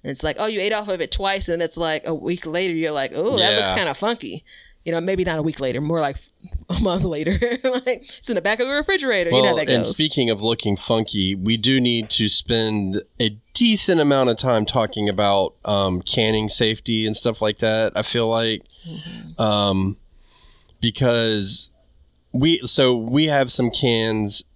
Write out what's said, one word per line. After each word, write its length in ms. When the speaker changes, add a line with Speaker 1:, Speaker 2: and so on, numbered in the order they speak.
Speaker 1:
And 80
it's 100
like, 160
"Oh, 80
you 140
ate 120
off 140
of 140
it 100
twice." 380
And 140
it's 140
like 300
a 80
week 320
later, 280
you're 180
like, 200
"Oh, 260
that 180
looks 160
Speaker 2:
Yeah. 40
Speaker 1:
kinda 180
funky." 500
You 60
know, 80
maybe 200
not 160
a 40
week 180
later, 220
more 180
like 160
<laughs> 260
a 100
month 240
later. 280
<laughs> 300
Like, 420
it's 120
in 60
the 40
back 180
of 100
the 40
refrigerator. 560
You 140
know 60
how 80
Speaker 2:
Well, 100
Speaker 1:
that 40
Speaker 2:
and 140
Speaker 1:
goes. 100
Speaker 2:
speaking 360
of 120
looking 340
funky, 580
we 240
do 200
need 300
to 220
spend 720
a 160
decent 480
amount 300
of 80
time 260
talking 460
about, 460
um, 340
canning 480
safety 580
and 80
stuff 280
like 160
that, 360
I 60
feel 300
like. 320
Speaker 1:
Mm-hmm. 540
Speaker 2:
Um, 560
because 880
we, 280
so 360
we 300
have 260
some 180
cans. 760